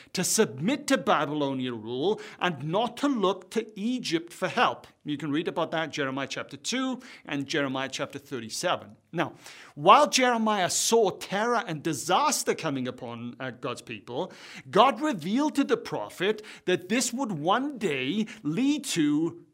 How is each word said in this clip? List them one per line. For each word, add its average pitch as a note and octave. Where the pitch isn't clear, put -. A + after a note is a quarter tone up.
to F3+
submit F3
to C4+
Babylonian C#3+
rule C3+
and D#3
not G#3+
to C#4+
look G3
to A3+
Egypt F3+
for -
help. D#3
You D3
can D3+
read E3
about D#3+
that E3
in C#3
Jeremiah C3+
chapter -
two C4
and C#3
Jeremiah C3+
chapter C3
thirty-seven. A#2
Now, D#3+
while G#3+
Jeremiah A3
saw A3
terror G#3+
and D#3
disaster F3+
coming C#3
upon, A#2+
uh, C3
God's A#2+
people, A#2+
God A3
revealed C4+
to C#4
the A#3+
prophet D#3
that F3+
this B3
would A#3
one G#3+
day E3+
lead C4
to D#3